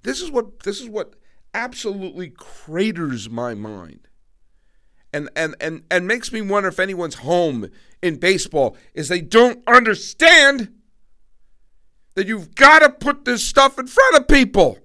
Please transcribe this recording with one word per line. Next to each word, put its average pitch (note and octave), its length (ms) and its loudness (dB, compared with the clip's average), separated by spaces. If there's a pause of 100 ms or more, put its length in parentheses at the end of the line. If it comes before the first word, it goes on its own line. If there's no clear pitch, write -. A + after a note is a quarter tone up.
This B3+ 160 -8
is F4+ 100 -12
what, A#3 340 -8
this G3+ 180 -10
is A#3+ 80 -18
what G#3 260 -12 (380)
absolutely G3 760 -10
craters D#3+ 960 -8
my A#2 240 -8
mind G2+ 560 -16 (1040)
and, D3 200 -10
and, D#3+ 280 -6
and, D#3+ 280 -10
and F3+ 160 -2
makes A3+ 280 -6
me A3 80 -8
wonder G3 260 -2
if F#3 140 -6
anyone's F3+ 340 -6
home C#3+ 540 -4 (320)
in E3 160 -4
baseball, E3 580 -2 (180)
is - 140 -10
they F3+ 140 -4
don't A#3 460 2
understand B3+ 1040 4 (1400)
that F#3+ 120 -4
you've G3+ 280 -10
gotta D4+ 340 6
put C#4+ 340 -6
this B3 180 -4
stuff C4+ 380 2
in B3+ 80 -10
front C4+ 300 4
of B3+ 100 2
people. G3+ 580 4